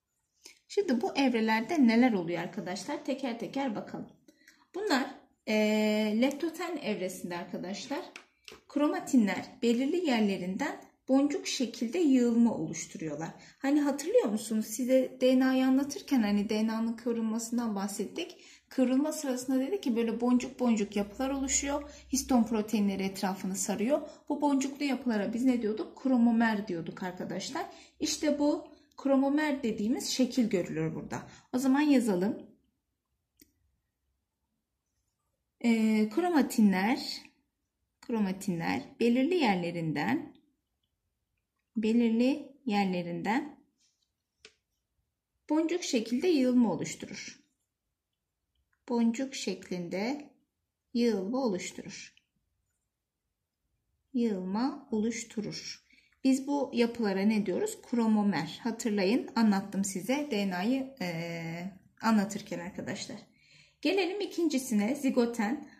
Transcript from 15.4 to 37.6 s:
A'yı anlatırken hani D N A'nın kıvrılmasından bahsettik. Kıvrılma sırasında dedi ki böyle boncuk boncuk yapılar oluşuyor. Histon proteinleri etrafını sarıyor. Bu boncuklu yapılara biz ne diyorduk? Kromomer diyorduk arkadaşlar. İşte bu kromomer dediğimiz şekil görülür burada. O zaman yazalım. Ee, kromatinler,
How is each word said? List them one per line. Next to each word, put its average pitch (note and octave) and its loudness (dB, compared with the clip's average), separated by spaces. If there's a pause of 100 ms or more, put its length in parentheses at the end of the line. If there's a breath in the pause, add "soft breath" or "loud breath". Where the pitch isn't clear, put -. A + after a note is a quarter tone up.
A'yı C4 4
anlatırken C4+ 2
hani G3+ 2
D A3 0
N A3+ -2
A'nın A3+ -2
kıvrılmasından A3+ -2
bahsettik. G3+ -6 (320 loud breath)
Kıvrılma C4 2
sırasında C4 -2
dedi F4+ -2
ki A3+ 0
böyle A3+ 0
boncuk B3 2
boncuk G#3+ 2
yapılar C4 -2
oluşuyor. C#4 -2 (220 loud breath)
Histon B3+ 4
proteinleri G#3 0
etrafını G3 -4
sarıyor. G#3+ -2 (200 loud breath)
Bu D4 -4
boncuklu C#4+ 0
yapılara A#3+ -2
biz A#3 -2
ne A#3+ 2
diyorduk? A3 -6
Kromomer A#3 4
diyorduk E3 -8
arkadaşlar. F3+ -8 (340 loud breath)
İşte - 0
bu D4 0 (280 loud breath)
kromomer C#4 2
dediğimiz A3+ -2
şekil B3 2
görülür D#3+ -2
burada. - -10 (240 loud breath)
O B3+ -2
zaman C4+ 4
yazalım. A#3+ 2 (3000)
Ee, A3 4
kromatinler, A#3 2 (800)